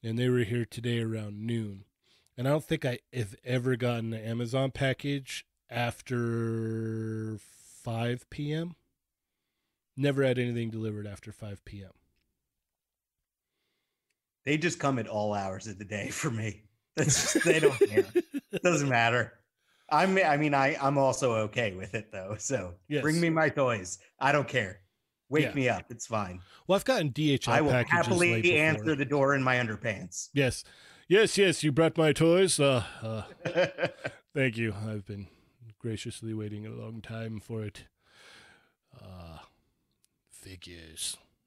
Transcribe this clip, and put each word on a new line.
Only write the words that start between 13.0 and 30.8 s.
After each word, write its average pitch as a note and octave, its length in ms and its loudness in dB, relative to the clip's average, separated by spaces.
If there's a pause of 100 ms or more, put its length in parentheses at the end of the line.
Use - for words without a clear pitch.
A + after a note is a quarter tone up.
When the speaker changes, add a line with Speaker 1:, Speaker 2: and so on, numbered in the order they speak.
Speaker 2:
They D3 100 2
just D#3 220 -2
come C3+ 200 0
at A2 80 -4
all G#2 280 -2
hours G2 320 -6
of G2 120 -12
the G#2 60 -12
day G#2 240 -8
for - 220 -4
me. A2 320 -6 (340)
That's - 380 2
just, - 100 2
they D#3+ 160 6
don't C#3 180 4
care. G4 320 4
Speaker 1:
<laughs> - 40 -20 (380)
Speaker 2:
It G3 100 -6
doesn't D3+ 260 4
matter. A#2 460 4 (540)
I'm, F#3 280 4
I D#3 220 4
mean, D3 160 2
I, C#3 260 4
I'm C#3 160 2
also C3 380 4
okay G#2+ 400 0
with F#2 200 -10
it G#2+ 160 -6
though. G2 280 -10
So F#2 360 -4 (140)
Speaker 1:
Yes. C#3+ 140 -2
Speaker 2:
bring D#3 180 0
me E3+ 80 2
my D#3+ 220 4
toys. A#2+ 480 0 (200)
I C#3 140 2
don't D3 160 2
care. G#2 320 -4 (480)
Wake D3 160 2
Speaker 1:
Yeah. A2 100 -4
Speaker 2:
me C3 140 2
up. G2 220 -2
It's A2+ 160 -14
fine. F#2+ 340 -4 (260)
Speaker 1:
Well, G2+ 100 4
I've G2+ 80 0
gotten D3+ 260 2
D D3 220 2
H C3 140 0
L A#2+ 80 2
Speaker 2:
I D3 60 6
will D3 100 4
Speaker 1:
packages B2+ 360 4
Speaker 2:
happily F3 260 4
Speaker 1:
late F3 100 0
before. F3 160 4
Speaker 2:
answer D#3 380 2
the C#3 80 0
door C#3 300 2
in C3+ 80 2
my B2+ 140 2
underpants. A2+ 760 -4
Speaker 1:
Yes. C3+ 320 0 (440)